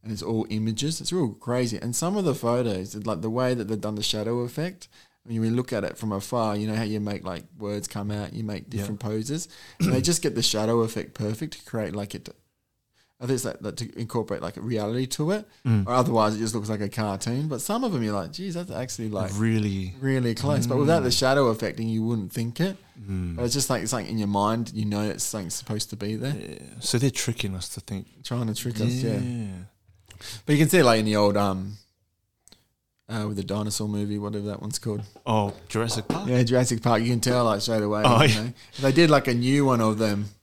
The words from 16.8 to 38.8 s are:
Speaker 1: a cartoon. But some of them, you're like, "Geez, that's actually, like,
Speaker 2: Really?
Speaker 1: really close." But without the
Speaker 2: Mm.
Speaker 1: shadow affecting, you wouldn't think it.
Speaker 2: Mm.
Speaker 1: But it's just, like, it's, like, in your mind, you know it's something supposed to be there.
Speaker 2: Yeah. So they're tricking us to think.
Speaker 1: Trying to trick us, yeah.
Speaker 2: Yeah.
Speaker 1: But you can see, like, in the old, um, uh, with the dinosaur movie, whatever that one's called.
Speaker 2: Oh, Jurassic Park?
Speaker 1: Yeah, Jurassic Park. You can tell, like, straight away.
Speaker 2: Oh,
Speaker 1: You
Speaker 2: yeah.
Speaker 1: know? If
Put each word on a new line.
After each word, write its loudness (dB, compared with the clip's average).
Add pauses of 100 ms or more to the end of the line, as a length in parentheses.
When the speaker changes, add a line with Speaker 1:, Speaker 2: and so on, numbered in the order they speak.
Speaker 1:
a -2
cartoon. -2
But -4
some -2
of 0
them, 0
you're 0
like, -4
"Geez, -8
that's -8
actually, -6
like, -2
Speaker 2:
Really? 0
Speaker 1:
really 2
close." 2
But 0
without 4
the 2
Speaker 2:
Mm. 2
Speaker 1:
shadow 4
affecting, -2
you 0
wouldn't -2
think -4
it. 0 (320)
Speaker 2:
Mm. -2
Speaker 1:
But -2
it's 0
just, 0
like, 0
it's, -2
like, -4
in -2
your 0
mind, 2
you -2
know 0
it's -2
something -6
supposed -6
to -10
be -4
there. -4
Speaker 2:
Yeah. -10 (220)
So 0
they're 4
tricking -4
us -8
to -10
think. -8 (160)
Speaker 1:
Trying -4
to -2
trick -4
us, 2
yeah. 0
Speaker 2:
Yeah. -4 (1000)
Speaker 1:
But 4
you 6
can 6
see, 8
like, 8
in 2
the 2
old, 4
um, 0 (1300)
uh, -4
with -4
the -4
dinosaur -2
movie, -2
whatever -4
that -6
one's -6
called. -4 (240)
Speaker 2:
Oh, 2 (140)
Jurassic -2
Park? -2
Speaker 1:
Yeah, 6
Jurassic 4
Park. 4
You 2
can 2
tell, 2
like, 2
straight 2
away. 0
Speaker 2:
Oh, 8
Speaker 1:
You 8
Speaker 2:
yeah. 2
Speaker 1:
know? -6 (200)
If -8